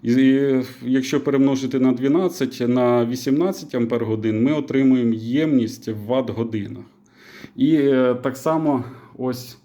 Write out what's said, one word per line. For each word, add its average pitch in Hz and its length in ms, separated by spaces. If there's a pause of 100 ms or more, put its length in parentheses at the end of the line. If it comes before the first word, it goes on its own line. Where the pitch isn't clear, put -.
І, 117 80
і 131 520 (220)
якщо 131 380
перемножити 135 560
на 131 120
дванадцять, 135 760
на 123 380
вісімнадцять 139 680
ампер-годин, 113 680
ми 143 100
отримуємо 131 640
ємність 120 720
в 107 100 (100)
ватт-годинах. 110 760 (720)
І, 151 200
е, 131 460
так 131 160
само 156 460 (340)
ось 123 480